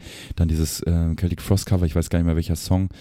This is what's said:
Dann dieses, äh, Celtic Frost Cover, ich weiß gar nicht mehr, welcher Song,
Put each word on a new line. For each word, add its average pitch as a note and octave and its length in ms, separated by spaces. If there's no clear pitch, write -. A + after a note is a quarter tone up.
Dann E2+ 100
dieses, D#2 360
äh, E2 360
Celtic E2+ 220
Frost - 240
Cover, F2+ 200
ich D#2 120
weiß E2 120
gar F2 100
nicht E2+ 80
mehr, D#2+ 100
welcher E2 180
Song, F#2 320